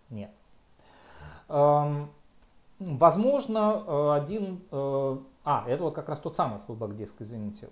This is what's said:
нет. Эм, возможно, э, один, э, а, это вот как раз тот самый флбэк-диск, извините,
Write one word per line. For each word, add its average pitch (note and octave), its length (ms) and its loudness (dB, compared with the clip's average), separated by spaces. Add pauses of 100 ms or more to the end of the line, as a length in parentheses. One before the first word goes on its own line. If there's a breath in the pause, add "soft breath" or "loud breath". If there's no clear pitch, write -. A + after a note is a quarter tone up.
(100)
нет. G#2 200 -12 (1200 loud breath)
Эм, D3 640 2 (680)
возможно, G#3+ 1080 4
э, D3 280 2
один, F#3 480 -4 (100)
э, C#3 460 -2 (260)
а, C3+ 240 2
это D3+ 160 0
вот D#3 100 -2
как D3+ 140 -8
раз D3+ 100 -6
тот D#3+ 160 -8
самый A#2+ 320 0
флбэк-диск, G#2+ 540 -8
извините, G#2+ 520 -10